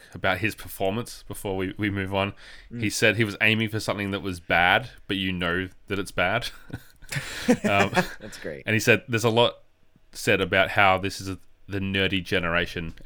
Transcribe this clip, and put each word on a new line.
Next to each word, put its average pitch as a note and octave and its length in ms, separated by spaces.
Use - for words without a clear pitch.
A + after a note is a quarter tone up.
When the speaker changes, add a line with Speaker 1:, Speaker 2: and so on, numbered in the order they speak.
Speaker 1:
about F#2 260
his G#2 140
performance - 760
before G2+ 280
we, F#2+ 220
we G#2 120
move G2 240
on. G2 200
Speaker 2:
Mm. A#2 100
Speaker 1:
He G#2+ 80
said G#2+ 260
he A2+ 80
was G2+ 180
aiming A2 280
for G#2+ 100
something G2+ 320
that G2 100
was F#2 180
bad, F#2 500
but G2 100
you F#2+ 140
know F2+ 380
that G2 100
it's G2 140
bad. G2 380
<laughs> - 240
Um, G3+ 280
Speaker 2:
<laughs> - 120
That's - 220
great. D2+ 240
Speaker 1:
and A2 80
he A2 60
said, A2 280
"There's A2+ 160
a A#2+ 60
lot A#2 300
said G2+ 300
about F#2 300
how F#2+ 260
this F#2+ 220
is F#2+ 100
a, F#2 100
the G2 120
nerdy F#2+ 440
generation F2 680